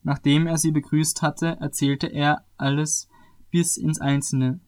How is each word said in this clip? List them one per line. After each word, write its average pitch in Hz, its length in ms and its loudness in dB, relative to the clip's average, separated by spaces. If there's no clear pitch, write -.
Nachdem 143 440 2
er 165 100 0
sie 160 140 2
begrüßt 151 500 0
hatte, 165 380 -2
erzählte 139 480 -2
er 147 360 0
alles 143 500 -2
bis 170 280 0
ins 156 240 -2
Einzelne 139 680 0